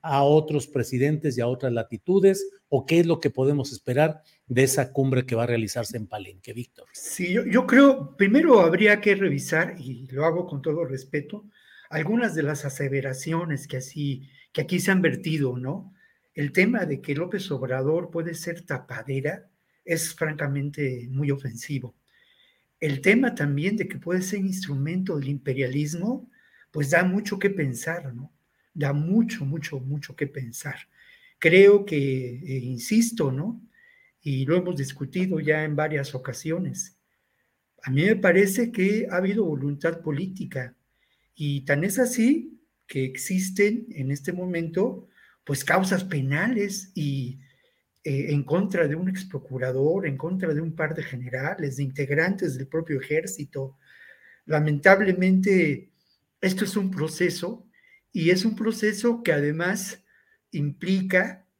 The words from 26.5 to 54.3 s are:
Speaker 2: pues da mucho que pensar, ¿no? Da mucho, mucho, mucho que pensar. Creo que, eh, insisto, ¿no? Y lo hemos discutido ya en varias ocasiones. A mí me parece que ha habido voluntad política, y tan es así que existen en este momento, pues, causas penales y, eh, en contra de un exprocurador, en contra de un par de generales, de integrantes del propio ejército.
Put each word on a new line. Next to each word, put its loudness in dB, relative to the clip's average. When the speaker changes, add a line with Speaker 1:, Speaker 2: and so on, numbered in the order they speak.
Speaker 2:
pues -2
da 4
mucho 0
que 2
pensar, -4
¿no? -14
Da -2
mucho, 0
mucho, -6
mucho -8
que -4
pensar. -12
Creo 10
que, -2
eh, -6
insisto, 0
¿no? -6
Y -2
lo 2
hemos -2
discutido -4
ya 0
en -2
varias -4
ocasiones. -6
A -8
mí 2
me 4
parece 4
que 0
ha -2
habido 2
voluntad -2
política, -6
y -4
tan 0
es -2
así 2
que -4
existen -2
en -6
este -4
momento, -4
pues, -4
causas 2
penales -2
y, -4
eh, -2
en 0
contra 0
de -2
un -2
exprocurador, -2
en -4
contra -4
de 0
un -6
par -4
de -6
generales, -6
de -4
integrantes -2
del -8
propio -4
ejército. -6